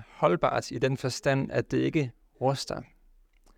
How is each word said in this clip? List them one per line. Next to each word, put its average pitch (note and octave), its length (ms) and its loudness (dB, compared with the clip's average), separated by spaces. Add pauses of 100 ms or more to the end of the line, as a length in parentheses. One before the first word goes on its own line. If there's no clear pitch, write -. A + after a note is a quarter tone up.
holdbart D3 640 2
i - 60 -6
den C3+ 200 2
forstand, C3+ 540 0
at B2 200 -2
det B2+ 60 0
ikke C3 340 0 (300)
ruster. - 400 -2 (760)